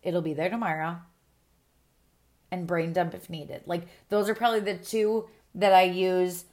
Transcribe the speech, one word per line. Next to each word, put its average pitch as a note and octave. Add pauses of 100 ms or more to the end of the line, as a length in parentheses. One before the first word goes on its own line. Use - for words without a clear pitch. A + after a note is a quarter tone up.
it'll F3
be D#3
there D#3+
tomorrow E3+ (1500)
and F3+
brain E3+
dump E3+
if -
needed. D#3
Like, F3 (220)
those G#3
are G#3+
probably A3+
the G3
two A3 (280)
that G3
I F#3
use F#3